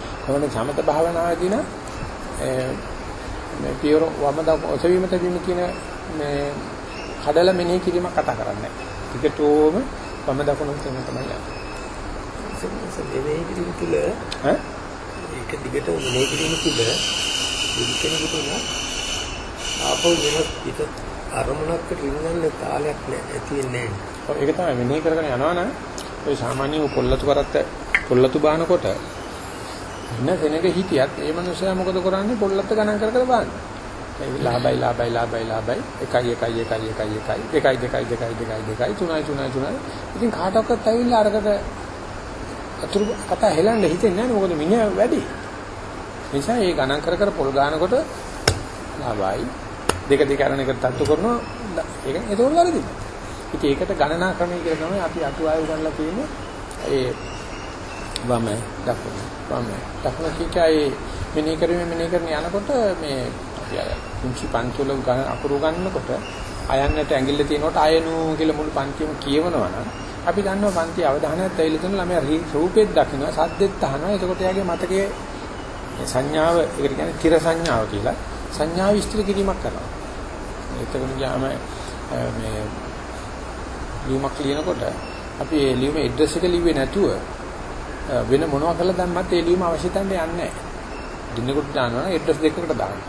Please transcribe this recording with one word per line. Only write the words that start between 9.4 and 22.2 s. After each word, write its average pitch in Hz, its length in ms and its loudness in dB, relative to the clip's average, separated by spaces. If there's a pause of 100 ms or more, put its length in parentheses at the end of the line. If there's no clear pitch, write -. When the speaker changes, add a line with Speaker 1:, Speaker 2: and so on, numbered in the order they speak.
Speaker 1:
වම 139 200 0
දකුණ 143 340 0
කියන 131 240 -4
තමයි 127 240 -6
යන්නේ. - 360 -8 (1500)
Speaker 2:
මෙනෙහි 147 380 -2
කිරීම 160 300 -4
තුළ 165 220 -2
Speaker 1:
ඈ? 156 600 0 (960)
Speaker 2:
දිගටම 143 440 -2
මෙනෙහි 131 300 0
කිරීම 160 280 0
තුළ 147 260 0 (880)
බුදු 120 260 0
කෙනෙකුට 160 420 0
උනත් 143 140 -2 (1300)
ආපහු 143 300 4
වෙනස් 151 460 2
පිට - 240 -6 (480)
අරමුණකට 156 640 -2
රිංගන්න 156 520 -2 (100)